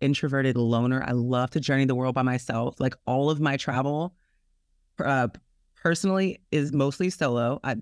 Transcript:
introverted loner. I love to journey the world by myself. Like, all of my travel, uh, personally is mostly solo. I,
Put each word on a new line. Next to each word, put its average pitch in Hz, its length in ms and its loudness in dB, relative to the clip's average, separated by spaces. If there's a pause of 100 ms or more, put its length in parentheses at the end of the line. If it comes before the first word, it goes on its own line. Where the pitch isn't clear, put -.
introverted 135 560 2
loner. 120 480 2
I - 60 -4
love 123 400 0
to 160 80 0
journey 135 260 2
the 131 100 2
world 127 200 -2
by 135 80 0
myself. 123 560 -2
Like, 131 160 0 (100)
all 135 240 2
of 156 100 -2
my 143 160 0
travel, 143 600 -4 (840)
uh, 131 280 2 (480)
personally 190 640 0 (120)
is 151 220 0
mostly 143 360 0
solo. 123 540 -2
I, 131 180 -4